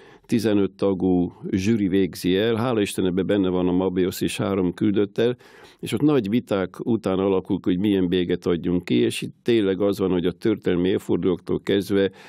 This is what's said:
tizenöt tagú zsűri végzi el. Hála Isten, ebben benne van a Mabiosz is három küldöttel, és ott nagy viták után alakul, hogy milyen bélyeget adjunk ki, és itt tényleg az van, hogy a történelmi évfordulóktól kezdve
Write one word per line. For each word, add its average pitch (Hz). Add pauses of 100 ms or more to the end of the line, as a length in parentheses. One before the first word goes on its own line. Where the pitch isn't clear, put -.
(260)
tizenöt 104
tagú 92 (180)
zsűri 101
végzi 92
el. 113
Hála 113
Isten, 98
ebben 90
benne 101
van 90
a 90
Mabiosz 92
is 87
három 98
küldöttel, 107 (440)
és -
ott 110
nagy 143
viták 98
után 101
alakul, 95
hogy 95
milyen 95
bélyeget 90
adjunk 87
ki, 123
és 120
itt -
tényleg 98
az 101
van, 95
hogy 90
a 90
történelmi 90
évfordulóktól 92
kezdve 98 (180)